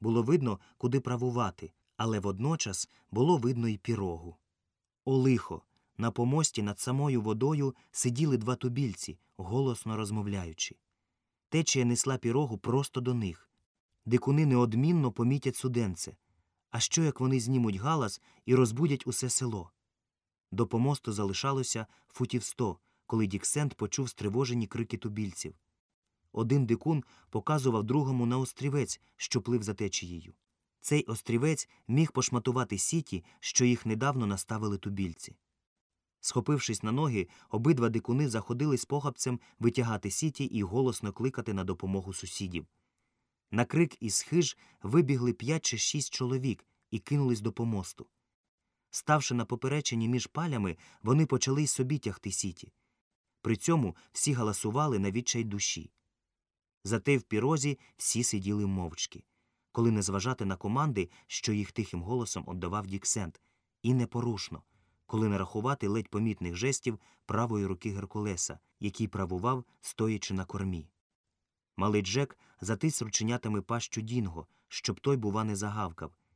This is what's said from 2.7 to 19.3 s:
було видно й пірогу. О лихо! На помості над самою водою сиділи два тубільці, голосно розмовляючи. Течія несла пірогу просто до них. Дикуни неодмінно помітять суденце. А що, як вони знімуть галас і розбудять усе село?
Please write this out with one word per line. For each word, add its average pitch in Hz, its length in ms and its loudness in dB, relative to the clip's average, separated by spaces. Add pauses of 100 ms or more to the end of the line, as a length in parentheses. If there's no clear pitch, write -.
було 139 260 4
видно 117 300 0
й 107 100 0
пірогу. 90 600 -4 (680)
О 135 100 2
лихо! 127 460 2 (360)
На 117 140 0
помості 127 500 2
над 101 180 -4
самою 131 420 0
водою 131 540 0 (160)
сиділи 131 460 2
два 117 180 0
тубільці, 120 640 -4 (180)
голосно 113 600 -2
розмовляючи. 101 800 -4 (720)
Течія 147 360 2
несла - 320 2
пірогу 120 400 0
просто 131 440 0
до 123 120 0
них. 104 360 -4 (560)
Дикуни 139 400 4
неодмінно 127 680 4
помітять 127 440 0
суденце. 117 640 -2 (540)
А 117 80 -2
що, - 240 4
як 151 160 2
вони 131 200 4
знімуть 117 360 2
галас 123 460 0 (240)
і 123 100 6
розбудять 131 520 4
усе 127 220 -2
село? 110 420 -2 (800)